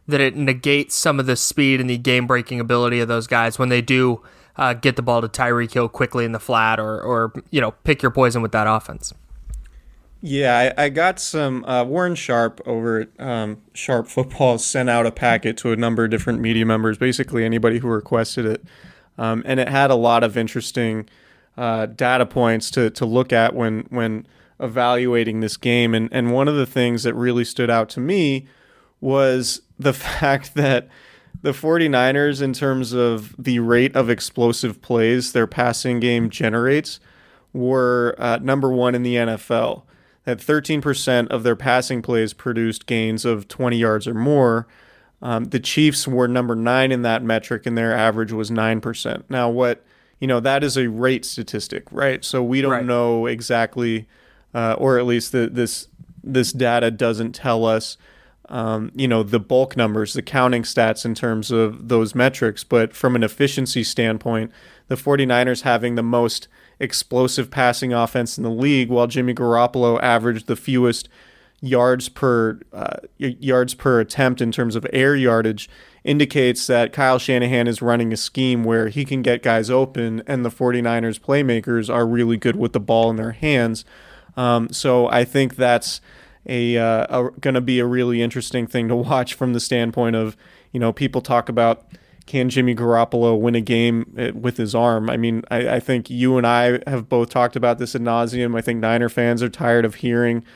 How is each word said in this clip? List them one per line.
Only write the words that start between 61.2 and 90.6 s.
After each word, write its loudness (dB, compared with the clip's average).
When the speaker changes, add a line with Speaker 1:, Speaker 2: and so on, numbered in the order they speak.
Speaker 2:
of 0
those 2
metrics. 0
But 2
from 0
an 2
efficiency 0
standpoint, -2
the -4
forty-niners 2
having 0
the -2
most 0
explosive -2
passing 0
offense -2
in -6
the -2
league, 0
while 2
Jimmy -2
Garoppolo 2
averaged 0
the -2
fewest 0
yards 2
per, 0
uh, -8
y-, -4
yards 2
per 2
attempt 0
in 0
terms -2
of -4
air 4
yardage, 0
indicates 2
that 2
Kyle 2
Shanahan 0
is -4
running 2
a -4
scheme -2
where 0
he -4
can -4
get 0
guys 0
open, -2
and -4
the -2
forty-niners -2
playmakers 0
are 2
really 2
good 0
with -2
the 0
ball 2
in -2
their -4
hands. 0
Um, 2
so 2
I 4
think 0
that's 2
a, 0
uh, 2
a, -8
gonna 0
be 0
a 2
really 0
interesting -4
thing -2
to 0
watch -2
from -2
the 0
standpoint 0
of, -2